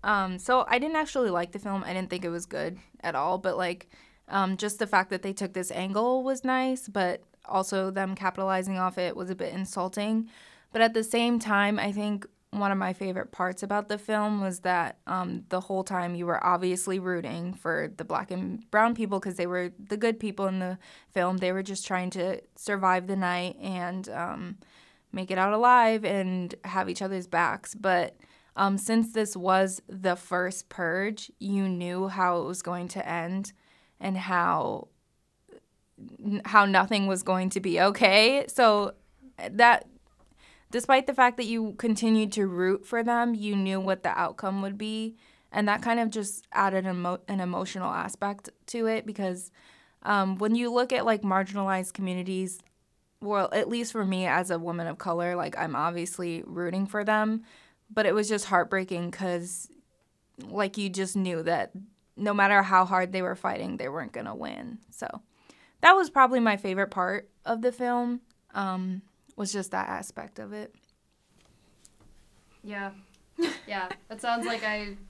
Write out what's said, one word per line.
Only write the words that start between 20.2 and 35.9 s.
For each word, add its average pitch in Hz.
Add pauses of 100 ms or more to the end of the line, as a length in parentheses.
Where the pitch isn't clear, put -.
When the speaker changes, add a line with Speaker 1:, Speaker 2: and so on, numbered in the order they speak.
Speaker 1:
in 190
the 185 (320)
film. 185
They 180
were 190
just 190
trying 180
to 190 (140)
survive 185
the 196
night 180
and, 185
um, 175 (560)
make 185
it 190
out 196
alive 226
and 185 (100)
have 190
each 180
other's 190
backs. 165
But, 190 (380)
um, 196
since 226
this 214
was 190
the 185
first 185
Purge, 190
you 196
knew 180
how 185
it -
was 180
going 175
to 185
end 175 (480)
and 190
how, 175 (1400)